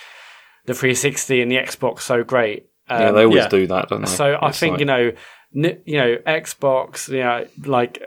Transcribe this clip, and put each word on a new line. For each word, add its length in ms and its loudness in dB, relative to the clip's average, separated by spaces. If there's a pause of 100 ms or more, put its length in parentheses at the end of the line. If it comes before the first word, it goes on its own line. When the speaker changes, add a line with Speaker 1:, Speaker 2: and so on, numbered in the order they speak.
(640)
Speaker 1:
the 80 -4
three 220 0
sixty 460 0
and 80 0
the 60 0
Xbox 460 -4
so 240 -2
great. 400 -2 (240)
Speaker 2:
Yeah, 200 2
Speaker 1:
Um, 60 2
Speaker 2:
they 80 8
always 200 6
Speaker 3:
Yeah. 60 0
Speaker 2:
do 180 2
that, 220 -2
don't 120 -6
they? 60 -6
Speaker 1:
So 340 0
I 80 0
Speaker 2:
It's 100 -8
Speaker 1:
think, 140 0
Speaker 2:
like 80 -2
Speaker 1:
you 40 0
know, 260 2 (440)
n-, 300 -2
you 120 -4
know, 200 2 (100)
Xbox, 840 -2
you 140 -4
know, 220 -2 (200)
like, 420 -2